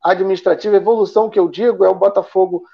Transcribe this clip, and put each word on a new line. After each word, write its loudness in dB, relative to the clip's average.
administrativa, 0
evolução 0
que -2
eu 2
digo 0
é 4
o 0
Botafogo -2